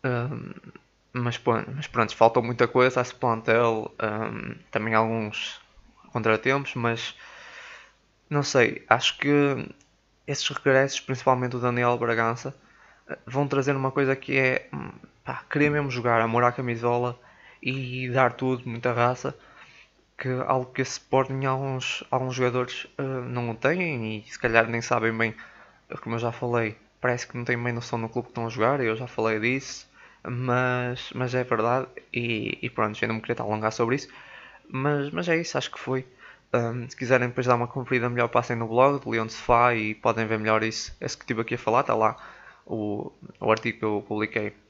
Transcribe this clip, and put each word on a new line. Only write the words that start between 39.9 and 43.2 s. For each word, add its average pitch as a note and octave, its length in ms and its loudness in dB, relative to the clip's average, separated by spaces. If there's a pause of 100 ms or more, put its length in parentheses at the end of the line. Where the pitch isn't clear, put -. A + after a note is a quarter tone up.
podem A2 320 0
ver A2 120 0
melhor A2 240 2
isso, - 380 -6
esse - 160 -6
que - 80 -20
estive A2+ 180 -2
aqui A#2 120 -4
a A#2+ 40 -6
falar, A#2+ 240 2
tá - 120 0
lá A2 220 2 (500)
o, G#2 460 -4 (280)